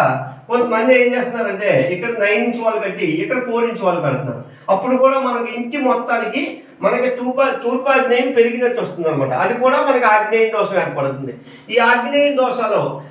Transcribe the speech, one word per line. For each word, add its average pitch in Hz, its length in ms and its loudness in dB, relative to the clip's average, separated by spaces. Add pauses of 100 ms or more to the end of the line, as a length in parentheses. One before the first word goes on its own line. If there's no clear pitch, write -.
(500)
కొంతమంది 240 420 2 (100)
ఏం 240 120 4
చేస్తున్నారంటే 208 580 -2 (220)
ఇక్కడ 233 180 -4 (120)
నైన్ 214 220 2
ఇంచ్ 233 180 -4
వాల్ 214 200 0
కట్టి 180 240 -4 (160)
ఇక్కడ 254 240 -2
ఫోర్ 233 220 0
ఇంచ్ 196 160 -6
వాల్ 170 200 0
కడుతున్నారు. - 380 -4 (260)
అప్పుడు 254 280 0
కూడా 262 220 4
మనకి 240 300 -2 (100)
ఇంటి 240 180 -6
మొత్తానికి 240 680 -2 (380)
మనకి 247 280 2
తూర్పు, 254 320 -2 (220)
తూర్పు 262 260 -2
ఆగ్నేయం 254 420 2
పెరిగినట్టు 233 500 2
వస్తుంది 170 280 -4
అనమాట. 139 240 -2
అది 185 200 0
కూడా 254 240 2 (100)
మనకి 247 180 2
ఆగ్నేయ 220 520 2
దోషం 185 260 0
ఏర్పడుతుంది. 135 500 -4 (400)
ఈ 226 40 2
ఆగ్నేయ 262 520 4 (120)
దోషాలు 240 400 0 (300)